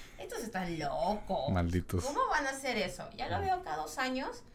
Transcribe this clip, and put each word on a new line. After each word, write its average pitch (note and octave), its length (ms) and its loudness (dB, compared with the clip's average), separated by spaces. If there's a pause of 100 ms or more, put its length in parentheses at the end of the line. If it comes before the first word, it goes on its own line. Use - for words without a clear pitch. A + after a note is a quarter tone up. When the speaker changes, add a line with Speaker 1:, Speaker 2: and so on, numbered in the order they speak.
(200)
Speaker 1:
"Estos - 240 -6
están F#3 340 -2
locos. D3+ 760 0
Speaker 2:
Malditos. F2 540 2
Speaker 1:
¿Cómo D4 140 2 (100)
van D4+ 180 4
a C4+ 40 2
hacer C4+ 260 -2
eso?". F3+ 400 -2
Ya - 120 -4
lo F3 80 0
Speaker 2:
Ujú. G4 80 0
Speaker 1:
veo F4+ 180 2
cada D#4 140 -2
dos - 200 -6
años C4 460 0 (120)